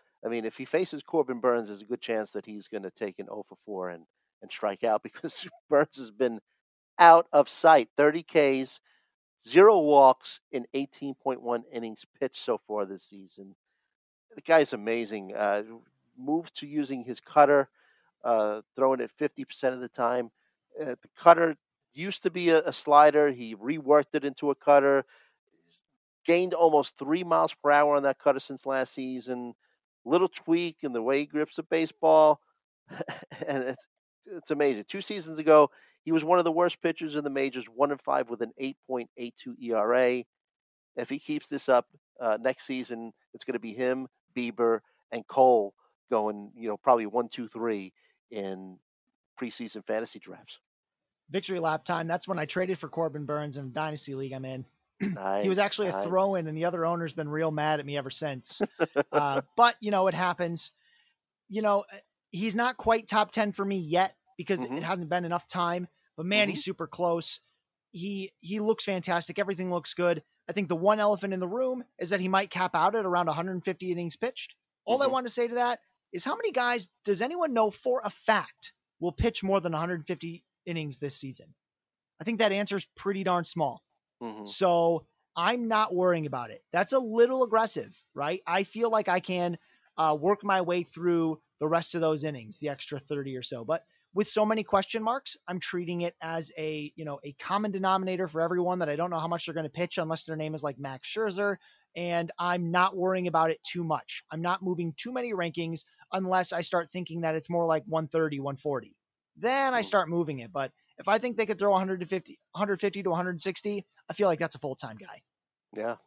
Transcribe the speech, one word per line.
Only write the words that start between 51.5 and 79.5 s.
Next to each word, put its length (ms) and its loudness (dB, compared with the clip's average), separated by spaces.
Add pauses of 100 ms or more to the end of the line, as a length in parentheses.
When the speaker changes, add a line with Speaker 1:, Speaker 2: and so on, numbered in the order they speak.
Speaker 2:
lap 240 -2
time. 240 -4
That's 180 -4
when 120 -4
I 80 -4
traded 320 -4
for 100 -12
Corbin 380 -6
Burnes 320 -6
in 80 -12
a 20 -10
dynasty 460 -8
league 180 -8
I'm 120 -10
in. 200 -10 (360)
<clears throat> 180 -4 (220)
He 80 0
was 100 2
Speaker 1:
Nice, 0 -
Speaker 2:
actually 300 0
a 40 -4
Speaker 1:
nice. 100 -4
Speaker 2:
throw-in, 460 0
and 100 -6
the 60 -2
other 200 -2
owner's 300 -2
been 140 -6
real 240 -2
mad 260 0
at 80 -8
me 100 -6
ever 140 -6
since. 500 -8 (180)
Speaker 1:
<laughs> 340 0
Speaker 2:
Uh, 280 0 (160)
but, 240 6
you 120 -4
know, 160 2
it 60 -2
happens. 580 -4 (760)
You 140 -6
know, 220 2 (460)
he's 260 -4
not 200 -2
quite 320 0
top 220 2
ten 220 -2
for 120 -6
me 140 -2
yet 360 0 (220)
because 280 -4
Speaker 1:
Mm-hmm. 100 -6
Speaker 2:
it 80 -6
hasn't 280 -6
been 140 -2
enough 220 -4
time. 420 -4 (280)
But, 100 -8
man, 220 2
Speaker 1:
Mm-hmm. 20 -4
Speaker 2:
he's 140 -6
super 220 -6
close. 540 -4 (520)
He, 480 -8
he 200 -6
looks 240 0
fantastic. 540 -4
Everything 320 -4
looks 240 -6
good. 280 0 (260)
I 40 -8
think 160 -4
the 80 -2
one 240 2
elephant 320 0
in 80 -4
the 80 -4
room 360 -4 (140)
is 120 -6
that 100 0
he 80 -2
might 220 0
cap 240 -4
out 220 2
at 100 -2
around 220 0
a 40 -2
hundred 320 -6
fifty 280 -4
innings 240 -6
pitched. 400 -8 (280)
All 180 0
I 40 2
Speaker 1:
Mm-hmm. 60 0
Speaker 2:
want 140 -2
to 60 -8
say 160 -2
to 80 -6
that 240 -2 (320)
is, 120 -8
how 120 -4
many 160 -4
guys 380 -2 (140)
does 180 0
anyone 300 -2
know 180 2
for 340 -2
a 60 -4
fact 600 -2 (280)
will 120 -2
pitch 320 -2
more 160 2